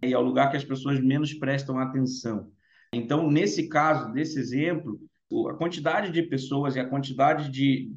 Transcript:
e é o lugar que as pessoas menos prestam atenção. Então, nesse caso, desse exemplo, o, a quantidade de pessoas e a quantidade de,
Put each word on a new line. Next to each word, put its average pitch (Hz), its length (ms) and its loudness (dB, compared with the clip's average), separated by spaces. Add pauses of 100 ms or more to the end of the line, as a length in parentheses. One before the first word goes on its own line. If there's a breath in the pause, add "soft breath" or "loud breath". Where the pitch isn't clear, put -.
e 127 80 2
é 127 60 2
o 123 40 4
lugar 131 300 2
que 143 60 0
as 139 80 -4
pessoas 135 340 -2
menos 147 340 2
prestam 135 460 -2
atenção. 127 720 -2 (400 soft breath)
Então, 143 400 0
nesse 170 380 2
caso, 151 420 2
desse 151 260 -2
exemplo, 135 640 -2 (320)
o, - 160 0
a 139 100 -8
quantidade 170 540 -2
de 165 120 2
pessoas 139 520 -2
e 127 60 -2
a 127 80 -4
quantidade 139 600 2
de, 135 480 2